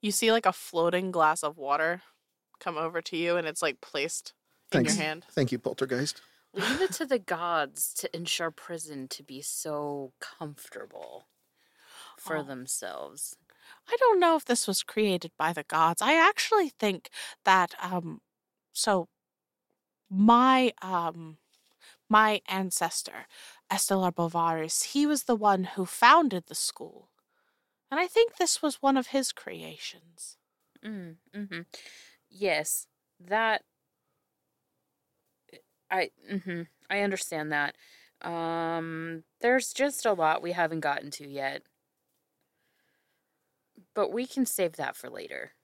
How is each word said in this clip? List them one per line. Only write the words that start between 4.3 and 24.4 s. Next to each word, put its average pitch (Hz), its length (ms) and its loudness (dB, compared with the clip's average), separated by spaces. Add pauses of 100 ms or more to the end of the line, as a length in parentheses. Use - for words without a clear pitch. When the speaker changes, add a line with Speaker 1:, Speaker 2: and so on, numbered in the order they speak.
Speaker 1:
in 147 100 4
your 117 100 4
Speaker 2:
Thanks. 107 100 2
Speaker 1:
hand. 156 300 -6
Speaker 2:
Thank 135 200 0
you, 120 80 -2
Poltergeist. 131 640 -4 (320)
Speaker 3:
Leave 262 280 -2
it 381 120 0
to 320 120 -6
the 254 140 0
gods 170 760 -2
to - 200 -8
ensure 170 360 -4
prison 151 580 -12
to - 140 -12
be 135 180 -16
so 147 800 -6
comfortable - 1040 -14 (920)
for 160 200 -4
Speaker 1:
Oh. 151 60 -4
Speaker 3:
themselves. 123 920 -10 (540)
Speaker 1:
I 466 100 0
don't 453 200 6
know 339 180 6
if - 80 -4
this - 220 0
was 196 160 -2
created 190 540 -2
by 160 140 0
the 156 120 -6
gods. 160 380 2
I 247 120 4
actually 359 560 4
think 196 400 -2 (340)
that, 185 300 6 (100)
um, 175 380 -6 (520)
so 190 360 2 (1000)
my, 240 720 6
um, 165 580 -4 (680)
my 214 400 6
ancestor, 185 760 -4 (460)
Estelar 190 420 2
Bovaris, 165 680 0 (100)